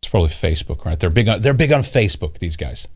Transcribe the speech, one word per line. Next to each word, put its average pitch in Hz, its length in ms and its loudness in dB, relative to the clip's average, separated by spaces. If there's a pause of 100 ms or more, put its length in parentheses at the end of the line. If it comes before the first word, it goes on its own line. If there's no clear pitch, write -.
It's - 80 -12
probably 85 220 4
Facebook, - 560 -4
right? 80 120 -2
They're 90 120 0
big 104 180 4
on, 110 140 0
they're 139 100 4
big 143 200 4
on 139 100 4
Facebook, - 560 0
these 82 180 -4
guys. 67 400 -8